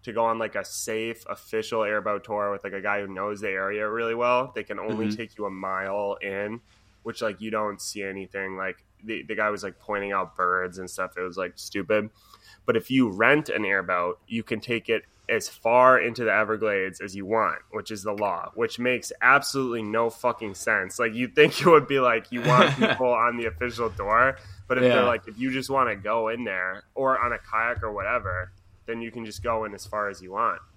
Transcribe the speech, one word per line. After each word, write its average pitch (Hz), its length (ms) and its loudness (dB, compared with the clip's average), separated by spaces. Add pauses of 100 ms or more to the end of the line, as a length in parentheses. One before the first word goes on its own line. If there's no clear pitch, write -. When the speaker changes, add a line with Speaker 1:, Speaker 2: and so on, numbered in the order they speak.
Speaker 1:
to 120 80 -10
go 113 120 2
on, 113 140 0
like, 110 160 -4
a 101 100 -4
safe 113 640 -6
official 110 540 -4
airboat 104 420 -2
tour 104 280 -2
with, 98 120 -6
like, 98 80 -6
a 98 80 -6
guy 101 200 0
who 101 120 -6
knows 101 280 -4
the 104 100 -4
area 98 400 -2
really 113 240 -2
well, 123 400 2
they 107 80 -6
can 101 160 -8
only 107 300 -4
Speaker 2:
Mm-hmm. 104 80 -2
Speaker 1:
take 113 200 -12
you 104 80 -6
a 98 60 -4
mile 95 720 -4
in, 101 380 -4 (420)
which, 113 180 -8
like, 104 220 -4
you 110 80 -6
don't 107 320 -2
see - 220 -10
anything. 95 520 -8
Like, 95 280 -6 (180)
the, 107 200 -8
the 104 120 -8
guy 107 140 0
was, 101 140 -4
like, 95 160 -10
pointing 101 340 -4
out 95 240 -2
birds 92 420 0
and 92 120 -10
stuff. - 260 -8
It 90 60 -6
was, 90 160 -6
like, 90 180 -4
stupid. 107 540 -2 (560)
But 117 100 2
if 113 140 -2
you 131 180 6
rent 120 400 4
an 107 160 -2
airboat, 90 600 0
you 113 160 -6
can 107 180 -6
take 117 300 -4
it 110 120 2 (260)
as 110 200 0
far 127 500 6
into 117 260 0
the 107 80 2
Everglades 101 680 0
as 95 160 -10
you 98 80 -8
want, 104 340 2 (120)
which 107 200 -8
is 101 120 -10
the 104 100 -4
law, 98 420 -2
which 113 240 -2
makes 123 340 -2 (100)
absolutely 127 600 4
no 113 280 0
fucking 113 440 -4
sense. 98 440 -2
Like, 117 160 0
you'd 120 200 -4
think 147 260 6
<laughs> - 20 -2
it 156 40 6
would 156 220 10
be, 139 120 2
like, 117 300 2
you 120 120 -4
want 123 340 6
Speaker 2:
<laughs> - 20 -8
Speaker 1:
people 127 340 2
on 120 260 2
the 117 80 -2
official 117 440 -4
tour, 110 460 2 (300)
but 127 120 0
if 127 60 4
Speaker 2:
Yeah. 123 120 6
Speaker 1:
they're 120 80 4
like, 117 240 0
"If 107 100 -14
you 131 120 -2
just 131 200 -4
wanna 127 260 2
go 110 320 -2
in 120 160 -4
there, 95 400 -4 (100)
or 131 240 2
on 120 140 0
a 110 60 -4
kayak 113 440 -2
or 107 100 -6
whatever, 98 600 -4 (340)
then 117 140 -6
you 113 100 -10
can 117 140 -10
just 104 180 -12
go 113 220 -2
in 104 80 -8
as 101 140 -14
far 104 240 -4
as 90 100 -14
you 92 120 -14
want." 101 280 -2 (160)